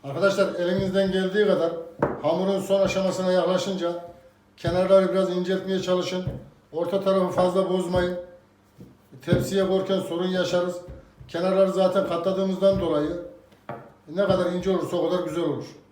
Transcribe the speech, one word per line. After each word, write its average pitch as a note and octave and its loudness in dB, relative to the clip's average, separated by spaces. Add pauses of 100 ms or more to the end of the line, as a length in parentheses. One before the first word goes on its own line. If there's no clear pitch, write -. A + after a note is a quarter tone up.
Arkadaşlar, F#3 0
elinizden F#3+ 0
geldiği F#3+ 2
kadar E3+ 2 (500)
hamurun F#3 0
son G3 2
aşamasına F#3 0
yaklaşınca F3+ 0 (520)
kenarları F#3 4
biraz F3+ 0
inceltmeye F#3 -2
çalışın. F3+ -2 (460)
Orta F3 -2
tarafı G3 2
fazla F3+ 2
bozmayın. F3+ 0 (1040)
Tepsiye F#3+ 0
korken F#3+ 0
sorun E3+ -4
yaşarız. F3+ 0 (500)
Kenarları F#3 2
zaten F#3 2
katladığımızdan F#3+ 0
dolayı D#3+ -2 (920)
ne G3 2
kadar F3+ 2
ince F3+ -2
olursa F3 -2
o E3 0
kadar F3+ 0
güzel E3 -4
olur. C#3 -4 (260)